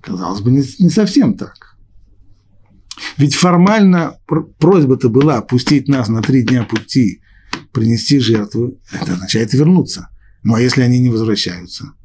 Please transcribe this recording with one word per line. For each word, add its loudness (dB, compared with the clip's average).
Казалось -8
бы, -2
не, 2
не 4
совсем 0
так. -18
Ведь 0
формально 2
пр-, -4
просьба-то 2
была 2
пустить 0
нас -2
на -2
три 2
дня 0
пути, -2
принести 0
жертву, -2
это -8
означает -4
вернуться. 0
Ну, 0
а 0
если 2
они 2
не 2
возвращаются? -6